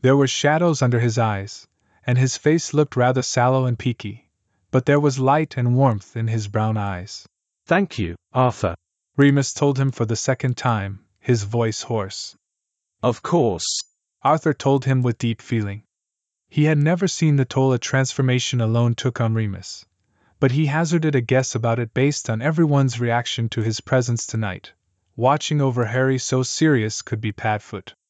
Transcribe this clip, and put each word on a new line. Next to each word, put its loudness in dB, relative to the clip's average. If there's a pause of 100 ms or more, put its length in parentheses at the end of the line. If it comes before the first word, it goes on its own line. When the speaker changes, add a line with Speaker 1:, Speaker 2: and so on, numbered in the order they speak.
Speaker 1:
There 6
were 4
shadows 2
under 2
his 0
eyes, -4 (400)
and 2
his 2
face 0
looked 0
rather 2
sallow 2
and -2
peaky, -6 (420)
but 2
there 4
was 0
light 0
and 2
warmth 0
in -2
his -4
brown -2
eyes. -8 (380)
Speaker 2:
"Thank 0
you, -4 (160)
Arthur," 0 (420)
Speaker 1:
Remus 4
told 0
him 0
for -2
the -2
second -2
time, -4 (180)
his 0
voice -2
hoarse. -6 (680)
Speaker 2:
"Of 0
course," 0 (400)
Speaker 1:
Arthur 2
told 0
him 2
with 0
deep -2
feeling. -4 (640)
He 2
had 2
never 2
seen 2
the 2
toll 2
a 2
transformation 0
alone 2
took -4
on 0
Remus, -6 (520)
but 2
he 2
hazarded 0
a 2
guess -2
about -2
it -6
based 0
on -4
everyone's 2
reaction -2
to -4
his -2
presence 0
tonight. -8 (420)
Watching 2
over 0
Harry 0
so -2
serious 2
could -6
be -4
Padfoot. -6 (140)